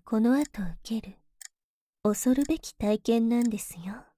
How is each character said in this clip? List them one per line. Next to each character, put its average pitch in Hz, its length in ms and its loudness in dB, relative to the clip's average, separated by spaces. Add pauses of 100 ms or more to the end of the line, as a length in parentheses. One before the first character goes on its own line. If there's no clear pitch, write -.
こ 220 140 0
の 233 160 4
後 294 260 -2
受 190 400 -6
け - 80 -16
る、 - 60 -18 (880)
恐 214 320 4
る 277 100 2
べ 320 140 0
き - 140 -16
体 214 260 0
験 226 300 2
な 240 100 2
ん 240 100 2
で 208 80 -4
す - 180 -12
よ。 196 300 -14 (120)